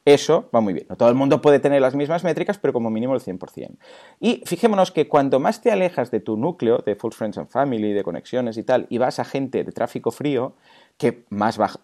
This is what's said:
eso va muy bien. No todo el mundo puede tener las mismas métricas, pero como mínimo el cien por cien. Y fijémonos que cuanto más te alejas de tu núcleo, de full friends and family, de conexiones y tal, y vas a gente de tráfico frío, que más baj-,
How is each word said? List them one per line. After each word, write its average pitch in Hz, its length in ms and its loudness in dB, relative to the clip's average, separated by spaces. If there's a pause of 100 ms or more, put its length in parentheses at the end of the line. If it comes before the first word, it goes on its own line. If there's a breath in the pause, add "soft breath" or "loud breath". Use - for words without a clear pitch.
eso 147 480 4
va 117 80 4
muy 98 120 0
bien. - 160 -8
No 92 80 -10
todo 117 120 4
el 120 60 4
mundo 139 260 2
puede 143 180 6
tener 143 220 2
las 131 140 2
mismas 147 280 -2
métricas, 175 360 -4
pero 139 140 0
como 117 180 -2
mínimo 123 240 -2
el 123 60 -4
cien 92 180 -10
por - 100 -16
cien. - 300 -16 (400 loud breath)
Y 233 260 -2
fijémonos 190 460 2
que 151 160 0
cuanto 139 320 4
más 185 220 -2
te 233 100 2
alejas 180 400 0
de 110 80 0
tu 110 180 -4
núcleo, 120 480 0
de 104 100 -2
full 113 180 -8
friends 104 260 -8
and 80 100 -10
family, 113 440 -2
de 101 100 -2
conexiones 113 540 -6
y 107 60 -6
tal, 127 260 0
y 123 100 -4
vas 127 180 -2
a 127 80 -6
gente 131 380 -4
de 90 80 -10
tráfico 117 400 -6
frío, 135 420 -4 (440 soft breath)
que - 320 -4
más 104 300 -2
baj-, 101 240 -2